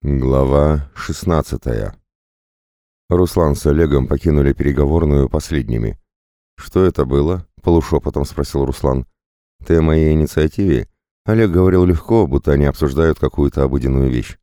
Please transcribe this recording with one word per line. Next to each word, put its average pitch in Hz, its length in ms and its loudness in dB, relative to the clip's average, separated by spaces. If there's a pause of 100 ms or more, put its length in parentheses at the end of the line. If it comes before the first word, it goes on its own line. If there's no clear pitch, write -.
Глава 69 840 2
шестнадцатая. 60 1000 -6 (1120)
Руслан 87 460 2
с - 100 -4
Олегом 73 400 2
покинули 71 460 0
переговорную 71 760 0
последними. 57 720 -4 (580)
«Что - 280 -2
это 78 200 0
было?» — 73 400 -2 (200)
полушёпотом 80 600 0
спросил 69 400 -4
Руслан. 67 400 -2 (600)
«Ты 85 120 2
о 80 40 2
моей 78 300 2
инициативе?» 78 760 0 (360)
Олег 110 260 2
говорил 90 340 4
легко, 90 440 0
будто 69 240 0
они 71 140 2
обсуждают 73 520 0
какую-то 71 460 -2
обыденную 67 440 -2
вещь. 60 340 -6